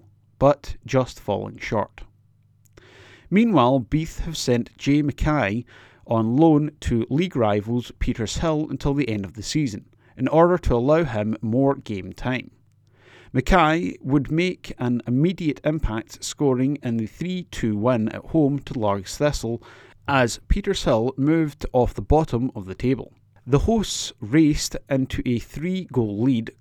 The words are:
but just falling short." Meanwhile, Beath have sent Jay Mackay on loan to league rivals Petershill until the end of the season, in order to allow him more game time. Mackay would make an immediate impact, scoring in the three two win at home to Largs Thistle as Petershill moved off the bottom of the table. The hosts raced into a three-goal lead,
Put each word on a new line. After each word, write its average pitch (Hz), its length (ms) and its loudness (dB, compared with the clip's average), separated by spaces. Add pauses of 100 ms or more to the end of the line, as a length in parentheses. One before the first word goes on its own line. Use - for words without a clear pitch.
(380)
but - 460 2
just 127 340 -2
falling 101 400 -6
short." - 440 -6 (1300)
Meanwhile, 156 500 4
Beath 156 400 -4
have 160 160 -6
sent - 400 -2
Jay 147 260 2
Mackay 131 600 0 (420)
on 113 300 0
loan 151 440 6
to 117 280 0
league 175 260 0
rivals 110 640 0
Petershill 151 720 -2
until 139 240 -2
the 143 140 -2
end 104 160 -4
of 90 100 -12
the 110 80 -12
season, 139 440 -4 (300)
in 131 120 -2
order 170 300 4
to - 160 0
allow 151 300 2
him 110 360 -4
more 135 340 2
game 95 380 -8
time. - 380 -6 (800)
Mackay 165 680 2
would 135 300 0
make 175 480 -2
an 123 280 -2
immediate 151 580 0
impact, 151 580 -4
scoring 135 600 0
in 117 140 -4
the 110 100 -2
three 180 380 -8
two 107 320 -4
win 113 340 0
at 101 160 -12
home 143 340 0
to 139 180 -10
Largs 101 380 -2
Thistle 120 460 -2 (440)
as 131 420 2
Petershill 131 680 0
moved 151 560 0
off 123 220 2
the 98 80 -6
bottom 131 520 2
of 95 120 -10
the 95 80 -10
table. 123 380 -2 (360)
The 135 120 4
hosts - 600 0
raced 147 560 2 (120)
into 135 360 -2
a 120 140 0
three-goal 127 800 -4
lead, 117 400 0